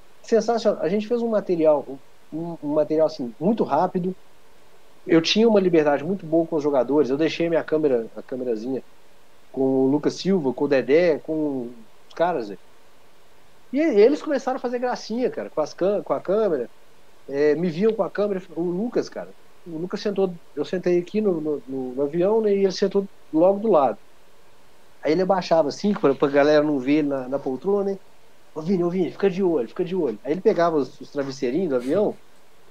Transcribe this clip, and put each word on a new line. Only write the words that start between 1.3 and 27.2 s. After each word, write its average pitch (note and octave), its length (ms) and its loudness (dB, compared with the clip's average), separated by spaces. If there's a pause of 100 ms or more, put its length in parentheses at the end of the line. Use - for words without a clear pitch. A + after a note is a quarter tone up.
um, E3 320 -8
um D3 100 -4
material D#3 340 2
assim, C3 320 -8
muito G#3 240 0
rápido. F3 520 -2 (920)
Eu E3 160 4
tinha G#3 260 2
uma G#3+ 120 6
liberdade D3+ 440 4
muito F#3 220 -4
boa E3 200 2
com E3 120 -4
os C#3+ 60 -2
jogadores. C#3 460 2
Eu C#3 80 0
deixei E3 320 0
minha D#3 140 0
câmera, C3+ 520 0
a G#2 60 -12
câmerazinha, B2 640 -6 (680)
com C3 100 -4
o C3 260 4
Lucas D3 280 0
Silva, F3 380 0
com C#3+ 120 -2
o - 20 0
Dedé, C#3 520 4
com C#3+ 500 -4 (380)
os - 60 -20
caras, E3 360 -2
né? F#2+ 80 -12 (1160)
E C4 60 0
eles C#4 420 4
começaram C4+ 360 -2
a - 40 -12
fazer B3 180 -6
gracinha, A#3+ 500 -4
cara, G#2 200 -8
com - 120 -4
as C#3+ 120 -6
cam-, F#3+ 300 0
com - 100 -4
a C#3 80 0
câmera. F3 480 -2 (600)
É, C#3+ 260 2
me F3 140 0
viam F#3+ 240 0
com G#3+ 100 -2
a D#3+ 60 -4
câmera, G3 320 -2 (140)
o E3 60 -4
Lucas, F3+ 480 -2
cara, F2+ 180 -12 (380)
o E3+ 120 -12
Lucas F#3 220 -8
sentou, F#3+ 340 -2 (220)
eu C#3+ 80 -4
sentei F3+ 340 0
aqui F3 220 -2
no, F#3 220 0
no, D3 260 -4
no, C3 280 -6
no C3 60 -4
avião, F3 380 0
né, G#3 160 2
e G3 80 2
ele F#3+ 80 2
sentou G3 340 0 (280)
logo F#3 260 4
do A3 100 0
lado. C#3 280 4 (1080)
Aí C#3+ 80 0
ele F3+ 120 2
abaixava F3+ 440 2
assim, G3+ 260 -2
pra, C#3+ 220 2
pra C#3+ 140 0
galera D3 340 4
não D3+ 160 0
ver C#3 200 2
ele D3 100 0
na, C3+ 180 -4